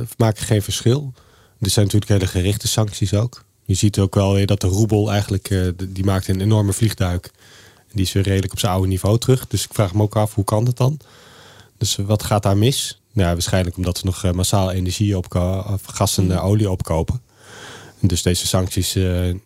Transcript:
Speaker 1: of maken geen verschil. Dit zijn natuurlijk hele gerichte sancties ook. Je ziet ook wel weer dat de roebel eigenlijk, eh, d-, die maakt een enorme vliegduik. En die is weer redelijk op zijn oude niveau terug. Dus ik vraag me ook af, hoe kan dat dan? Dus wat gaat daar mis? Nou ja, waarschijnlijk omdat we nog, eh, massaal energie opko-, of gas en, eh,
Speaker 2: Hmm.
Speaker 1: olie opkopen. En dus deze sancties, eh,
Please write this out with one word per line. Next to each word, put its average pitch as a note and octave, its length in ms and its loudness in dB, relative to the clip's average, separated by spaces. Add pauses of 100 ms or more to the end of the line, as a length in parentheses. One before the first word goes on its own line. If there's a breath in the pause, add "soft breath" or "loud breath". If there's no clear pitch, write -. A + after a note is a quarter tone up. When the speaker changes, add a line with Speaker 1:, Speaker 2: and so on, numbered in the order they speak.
Speaker 1:
of A#2 160 -10
maken A2 260 2
geen G#2+ 180 2
verschil. C3 520 -2 (460 soft breath)
Dit G2 120 -2
zijn G#2 140 4
natuurlijk G2+ 260 0
hele F#2+ 200 2
gerichte G2 360 0
sancties G#2 460 -2
ook. A2+ 300 -2 (220)
Je - 80 0
ziet G2+ 260 2
ook G2 160 2
wel G2 180 4
weer G2 120 2
dat G2+ 160 0
de G2 60 0
roebel G#2 440 2
eigenlijk, G2+ 380 -2
eh, F#2 180 0
d-, F#2+ 280 -6
die F#2+ 80 -4
maakt F#2+ 240 0
een F#2+ 140 0
enorme G#2 320 2
vliegduik. F2+ 520 -2 (520 loud breath)
En - 160 -20
die G2 120 0
is - 60 -4
weer F#2+ 120 2
redelijk G2 280 0
op - 80 -10
zijn G2 120 0
oude F#2+ 160 0
niveau F#2+ 300 0
terug. B2+ 300 0
Dus - 160 -2
ik - 100 -14
vraag F#2+ 200 0
me G#2 80 2
ook G#2 140 0
af, G#2+ 200 0
hoe G2+ 80 0
kan G#2+ 200 0
dat B2 140 0
dan? C#3 220 0 (800 loud breath)
Dus - 180 -2
wat G#2 280 0
gaat G#2 200 0
daar G2 140 2
mis? - 440 0 (120)
Nou F#2+ 140 2
ja, F2 60 2
waarschijnlijk F2 440 -2
omdat F2 240 -2
we - 40 -4
nog, F#2 180 -4
eh, F2+ 80 2
massaal F#2 400 0
energie F#2 460 0
opko-, F#2 460 -2 (100)
of F#2+ 120 -6
gas - 320 -2
en, F#2 140 2
eh, F#2 80 2
Speaker 2:
Hmm. E2+ 100 0
Speaker 1:
olie G#2 200 2
opkopen. E2+ 520 -2 (800 loud breath)
En G#2 60 4
dus F2 140 0
deze F2+ 260 0
sancties, F#2 480 -2
eh, F2+ 380 0 (120)